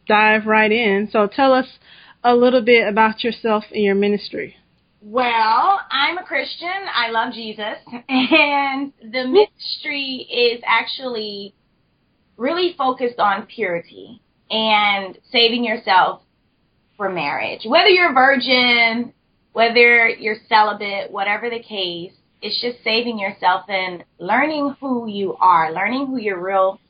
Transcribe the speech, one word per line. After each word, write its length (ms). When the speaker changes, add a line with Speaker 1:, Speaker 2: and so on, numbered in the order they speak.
Speaker 1:
dive 400
right 240
in. 440
So 200
tell 200
us 140
a 100
little 260
bit 280
about 340
yourself 480
and 100
your 140
ministry. 640
Speaker 2:
Well, 800
I'm 280
a 60
Christian. 440
I 180
love 220
Jesus. 440
<laughs> 220
And 840
the 260
ministry 1000
is 380
actually 880
really 420
focused 420
on 260
purity 720
and 680
saving 320
yourself 580
for 120
marriage. 560
Whether 240
you're 220
a 20
virgin, 960
whether 540
you're 300
celibate, 640
whatever 380
the 140
case, 480
it's 180
just 220
saving 340
yourself 520
and 340
learning 600
who 280
you 300
are, 360
learning 320
who 120
your 220
real 400